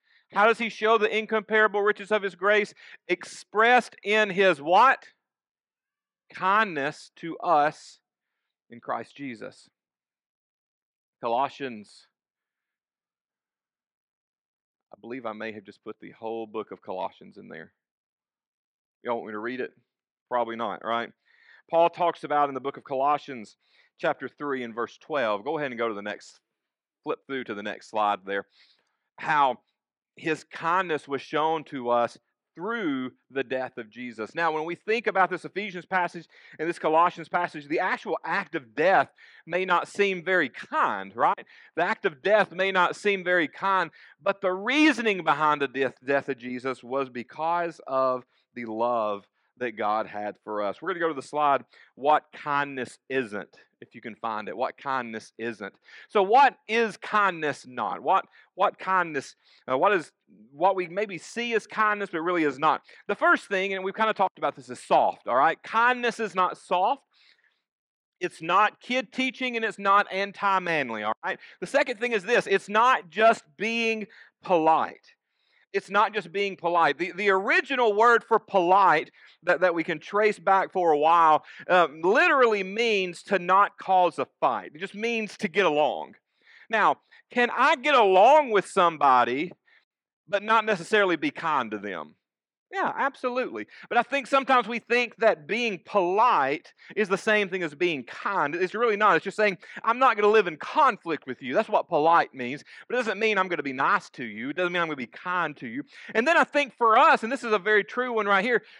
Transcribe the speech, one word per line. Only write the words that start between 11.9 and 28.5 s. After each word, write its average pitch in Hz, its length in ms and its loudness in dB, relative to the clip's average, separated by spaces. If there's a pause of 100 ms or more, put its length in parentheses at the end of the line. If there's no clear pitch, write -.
I - 80 -20
believe 117 240 -14
I 110 80 -8
may 110 180 -12
have 104 140 -18
just - 180 -20
put 107 160 -14
the 107 120 -20
whole 113 360 -12
book 107 240 -12
of 95 100 -16
Colossians 95 560 -12
in 98 120 -20
there. 90 240 -20 (1300)
Y'all 120 120 -4
want 104 120 -10
me 110 40 -14
to 107 80 -10
read 123 220 -8
it? - 100 -10 (580)
Probably 117 280 -4
not, 104 280 -8
right? 117 240 -4 (640)
Paul 165 180 4
talks 170 340 -4
about 147 260 0
in 139 40 -10
the 131 80 -8
book 139 160 -8
of 127 60 -18
Colossians, 135 720 -4 (420)
chapter 147 300 -4
three 135 360 -6
and 113 120 -12
verse 117 220 -6
twelve. 110 480 -4
Go 156 120 -4
ahead 143 140 -6
and 117 80 -8
go 117 80 -2
to 110 60 -4
the 101 80 -10
next, - 380 -12 (640)
flip 147 220 -6
through 131 200 -10
to 110 100 -10
the 101 80 -10
next 101 260 -12
slide 104 360 -2
there. 98 200 -6 (720)